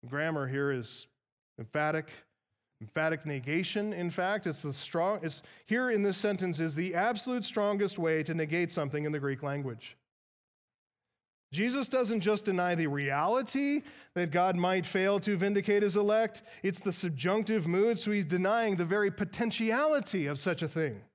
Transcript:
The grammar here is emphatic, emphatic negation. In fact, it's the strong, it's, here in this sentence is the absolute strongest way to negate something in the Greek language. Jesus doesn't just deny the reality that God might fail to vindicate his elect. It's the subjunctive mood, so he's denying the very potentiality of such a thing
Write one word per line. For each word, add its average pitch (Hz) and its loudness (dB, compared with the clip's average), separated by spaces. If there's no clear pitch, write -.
The 120 -16
grammar 147 -2
here 139 0
is 120 -6
emphatic, 156 -2
emphatic 156 -2
negation. 160 -2
In 175 -2
fact, 190 0
it's 156 -4
the 143 -4
strong, 180 -2
it's, 160 -6
here 247 2
in 208 2
this 196 2
sentence 185 0
is 165 0
the 175 -2
absolute 226 0
strongest 202 0
way 160 2
to 160 -4
negate 165 0
something 147 -2
in 151 -2
the 151 -2
Greek 139 -2
language. 139 -6
Jesus 247 0
doesn't 233 0
just 208 0
deny 180 2
the 165 0
reality 202 0
that 175 0
God 180 4
might 180 2
fail 196 2
to 208 0
vindicate 202 2
his 196 2
elect. 214 2
It's 196 -2
the 196 -2
subjunctive 185 0
mood, 196 2
so 208 -2
he's 202 2
denying 196 2
the 175 0
very 196 2
potentiality 226 0
of 143 -4
such 170 -2
a 160 -2
thing 139 -2